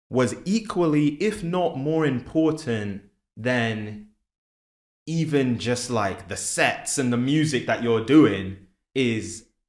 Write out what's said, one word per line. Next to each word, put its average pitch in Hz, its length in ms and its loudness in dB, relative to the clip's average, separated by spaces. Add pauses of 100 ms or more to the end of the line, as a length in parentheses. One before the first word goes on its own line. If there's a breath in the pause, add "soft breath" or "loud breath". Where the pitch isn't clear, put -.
was 123 260 2 (100)
equally, 175 600 2 (140)
if 208 220 -2
not 170 340 -2
more 156 280 0
important 123 960 0 (340)
than 110 720 -4 (1000)
even 143 500 2
just, 120 320 -2
like, 101 380 -2
the 98 100 -8
sets - 600 -2
and 127 140 0
the 120 60 0
music 139 480 0
that 113 180 -2
you're 113 220 2
doing 101 520 4 (360)
is 113 520 -2 (240)